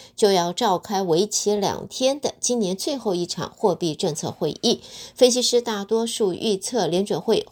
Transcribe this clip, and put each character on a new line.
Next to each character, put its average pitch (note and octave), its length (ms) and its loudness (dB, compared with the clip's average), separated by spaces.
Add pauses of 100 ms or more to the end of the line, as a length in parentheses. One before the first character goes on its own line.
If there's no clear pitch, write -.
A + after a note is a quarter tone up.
(160)
就 G3+ 160 4
要 F3 220 2
召 F#3+ 240 2
开 F#3+ 240 -2
为 F3+ 240 2
期 G#3 300 -2
两 F3+ 320 -2
天 C4+ 320 -2
的 - 200 -6
今 B3 200 -2
年 F#3 160 0
最 C#4+ 220 -4
后 G#3+ 180 -2
一 F3 100 -2
场 - 300 -8
货 F#3 200 2
币 D#3+ 200 -2
政 E3 180 -2
策 - 180 -6
会 - 300 -4
议。 A#3 200 2 (320)
分 B3+ 160 6
析 B3 120 0
师 A#3+ 200 2
大 G#3+ 240 -6
多 A3+ 220 0
数 G3+ 260 0
预 G3 240 -2
测， F#3+ 300 -2
联 F3+ 180 0
准 F3 160 -2
会 - 300 0